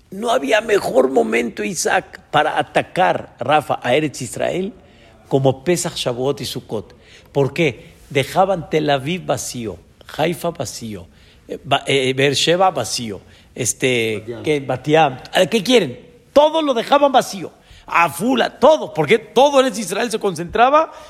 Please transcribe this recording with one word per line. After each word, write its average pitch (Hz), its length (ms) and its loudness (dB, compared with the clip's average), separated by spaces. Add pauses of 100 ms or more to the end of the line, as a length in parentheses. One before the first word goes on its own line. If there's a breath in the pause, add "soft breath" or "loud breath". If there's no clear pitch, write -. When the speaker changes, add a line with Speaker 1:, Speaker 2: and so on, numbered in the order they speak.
(100)
Speaker 1:
No 214 200 -6
había 262 320 0
mejor 226 480 2
momento, 233 520 0
Isaac, 196 680 -4
para 151 280 2
atacar, - 800 -2
Rafa, 139 440 0
a 123 120 0
Eretz 151 280 -2
Israel 139 500 -4 (560 loud breath)
como 135 360 2
Pesach, 175 320 -2
Shavuot 131 440 -4
y - 60 -10
Sukkot. - 500 -10 (360 loud breath)
¿Por 135 200 0
qué? - 440 -4 (120)
Dejaban 165 640 0
Tel - 180 0
Aviv 147 380 -2
vacío, 120 500 -6 (400)
Haifa 170 340 -2
vacío, 113 580 -10 (400 soft breath)
eh, - 140 -10
Ba-, 135 240 -4
eh, 135 280 0
Beersheba 151 560 2
vacío, 117 500 -6 (340 soft breath)
este, 120 680 -2
Speaker 2:
Bat 104 80 -14
Yam. 113 160 -12
Speaker 1:
¿qué? 151 160 0
Bat 135 260 -6
Yam. 151 320 2 (320)
¿Qué 226 120 0
quieren? 180 460 0 (240)
Todo 311 300 4
lo 285 100 0
dejaban 285 400 2
vacío. 196 400 0 (360 soft breath)
Afula, 202 720 0
todo, 254 360 4
porque 160 240 2
todo 277 420 2
Eretz 247 180 0
Israel 202 320 -4
se 214 80 -4
concentraba 214 760 2 (180 loud breath)